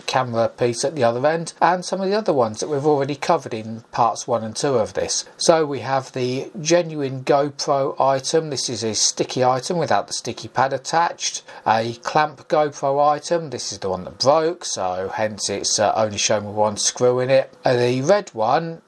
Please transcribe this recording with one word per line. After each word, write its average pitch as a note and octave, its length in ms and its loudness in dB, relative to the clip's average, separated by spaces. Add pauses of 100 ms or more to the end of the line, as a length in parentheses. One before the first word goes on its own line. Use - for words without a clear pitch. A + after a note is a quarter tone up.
camera A#2 420 0
piece A#2+ 340 -2
at C#3+ 120 -2
the C#3 80 -2
other A#2+ 240 2
end, E3 340 -2
and F3+ 240 2
some F#3+ 160 -4
of F#3+ 80 -2
the G3+ 80 2
other G#3+ 160 0
ones A2+ 260 2
that - 80 -4
we've C#3+ 180 -2
already C#3+ 300 2
covered C#3+ 380 0
in A2 280 -8 (100)
parts A#2 360 0
one A2+ 160 0
and A2 120 -8
two C#3+ 240 0
of G2 140 -2
this. - 320 -2 (120)
So D#3+ 280 2
we C#3+ 140 -6
have C3 320 -4
the B2+ 380 -4 (100)
genuine D#3 640 -2
GoPro C#3+ 760 -2
item. C3+ 480 0
This C3+ 180 -6
is A2+ 160 -6
a A2 120 -2
sticky - 480 0
item B2+ 340 0
without G2+ 300 0
the - 60 -12
sticky - 340 -8
pad C3+ 260 0
attached. - 680 -2 (240)
A A2+ 340 2
clamp D3+ 460 -2
GoPro D3 580 2
item. D3+ 460 0
This - 200 -8
is G2 80 -10
the G2 100 -4
one F#2 160 -4
that - 120 -14
broke, D#3+ 480 2
so F#2+ 480 -4
hence G#2+ 360 -4
it's, - 280 -2
uh, G2+ 180 4
only G#2+ 220 2
shown G#2 280 0
with G#2 100 -8
one G#2+ 220 2
screw B2 420 2
in B2+ 100 0
it. C3+ 240 4 (100)
Uh, C3 120 4
the B2 260 2
red G3 320 2
one D#3+ 540 0